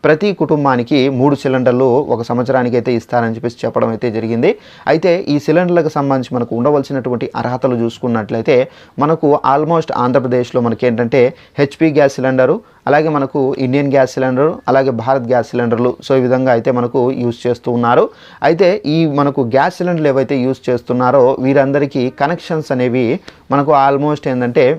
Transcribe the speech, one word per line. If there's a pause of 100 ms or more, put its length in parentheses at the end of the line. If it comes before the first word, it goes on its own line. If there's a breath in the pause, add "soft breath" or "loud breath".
ప్రతి (100)
కుటుంబానికి (220)
మూడు
సిలిండర్లు (260)
ఒక
సంవత్సరానికి
అయితే
ఇస్తారని
చెప్పేసి
చెప్పడం
అయితే
జరిగింది. (420 loud breath)
అయితే (200)
ఈ (100)
సిలిండర్లకు
సంబంధించి
మనకు
ఉండవలసినటువంటి (140)
అర్హతలు
చూసుకున్నట్లయితే (460 loud breath)
మనకు (260)
almost (140)
ఆంధ్రప్రదేశ్లో (100)
మనకి
ఏంటంటే (380 loud breath)
హెచ్పి
గ్యాస్
సిలిండరు, (340 soft breath)
అలాగే
మనకు (260)
ఇండియన్
గ్యాస్
సిలిండర్, (200)
అలాగే (120)
భారత్
గ్యాస్
సిలిండర్లు, (160)
so
ఈ
విధంగా
అయితే (100)
మనకు (240)
యూజ్
చేస్తూ
ఉన్నారు. (460 loud breath)
అయితే (280)
ఈ (220)
మనకు (120)
గ్యాస్
సిలిండర్లు
ఏవైతే
యూజ్
చేస్తున్నారో (220)
వీరందరికీ (200)
కనెక్షన్స్
అనేవి (480 loud breath)
మనకు (120)
almost
ఏంటంటే (140)